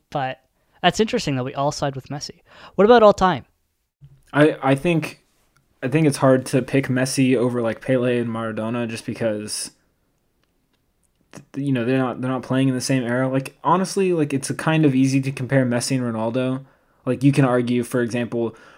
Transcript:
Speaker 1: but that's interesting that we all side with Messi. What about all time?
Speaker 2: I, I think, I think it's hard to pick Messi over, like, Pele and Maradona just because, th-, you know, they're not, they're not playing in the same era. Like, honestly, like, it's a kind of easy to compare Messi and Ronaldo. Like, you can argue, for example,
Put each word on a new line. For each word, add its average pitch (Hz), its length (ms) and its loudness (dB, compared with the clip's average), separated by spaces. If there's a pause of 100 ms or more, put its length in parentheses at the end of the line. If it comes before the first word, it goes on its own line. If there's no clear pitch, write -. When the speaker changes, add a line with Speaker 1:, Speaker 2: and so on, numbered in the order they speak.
(120)
Speaker 1:
but 131 300 -6 (420)
that's 175 160 2
interesting 214 380 -2
that 127 60 -4
we 131 120 -10
all 139 160 -2
side 139 240 -4
with 131 140 -14
Messi. - 320 -14 (340)
What 190 100 4
about 233 160 8
all 208 120 10
time? 180 320 0 (840)
Speaker 2:
I, 147 300 4
I 135 140 2
think, 160 500 -2 (560)
I 131 60 -4
think 151 180 2
it's 139 120 2
hard 131 300 4
to 131 140 0
pick 135 260 0
Messi 127 480 0
over, 120 240 0
like, 113 220 -4
Pele 127 380 0
and 117 100 -4
Maradona 113 580 -6
just 113 200 -10
because, 107 640 -6 (1600)
th-, - 340 -10
you 139 60 0
know, 123 120 0
they're 131 140 0
not, 127 240 -2
they're 127 80 -4
not 131 140 -6
playing 131 240 0
in 131 80 0
the 127 60 -6
same 131 200 -2
era. 123 260 -2
Like, 135 360 -4
honestly, 185 500 0
like, 147 200 -2
it's 135 180 -4
a - 40 -6
kind 160 300 2
of 139 80 4
easy 131 280 2
to 131 100 -4
compare 131 340 0
Messi 120 300 -2
and 127 100 -2
Ronaldo. 120 580 -4 (420)
Like, 127 180 -4
you 143 80 6
can 139 140 4
argue, 123 380 2
for 123 180 -2
example, 117 540 -4 (220)